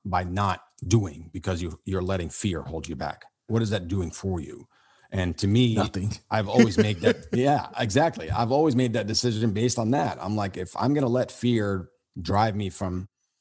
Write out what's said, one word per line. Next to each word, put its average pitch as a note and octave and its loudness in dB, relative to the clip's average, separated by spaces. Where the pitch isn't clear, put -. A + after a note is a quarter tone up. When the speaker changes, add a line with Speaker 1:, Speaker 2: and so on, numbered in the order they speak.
Speaker 1:
by F2+ 0
not F#2 0
doing, F2 0
because F2 -2
you, D#2 -6
you're F#2+ -2
letting F2+ -2
fear F2 -4
hold D#2+ -8
you - -6
back? D2 -6
What A2+ 2
is G2+ 0
that F#2 -2
doing F2+ -2
for F#2 -4
you? D2 -12
And F2+ 0
to G2+ 0
me, A2+ 4
Speaker 2:
Nothing. G2+ -2
Speaker 1:
I've G#2+ 0
always A2+ 6
made G#2+ 2
that. A2 0
Speaker 2:
<laughs> - -10
Speaker 1:
Yeah, C3+ 2
exactly. A#2 0
I've A#2 0
always D3 4
made B2 2
that G#2 0
decision A2 0
based A#2+ 0
on A2+ 0
that. C#3+ 0
I'm G2+ -2
like, G2 -2
if F2+ -8
I'm C3 2
gonna C#3 2
let B2 0
fear G#2 0
drive G2+ 2
me G2+ -4
from F#2 -6